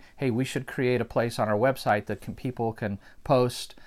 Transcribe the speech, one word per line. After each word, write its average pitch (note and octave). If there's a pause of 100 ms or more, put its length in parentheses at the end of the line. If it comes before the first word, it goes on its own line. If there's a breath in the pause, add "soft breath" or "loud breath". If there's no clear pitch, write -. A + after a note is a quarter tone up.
(160 loud breath)
"Hey, C3+
we B2
should C3
create B2
a A2+
place A#2
on A2
our G#2+
website A2+
that G#2+
can, A#2
people A#2
can G2+ (260 loud breath)
post B2 (120)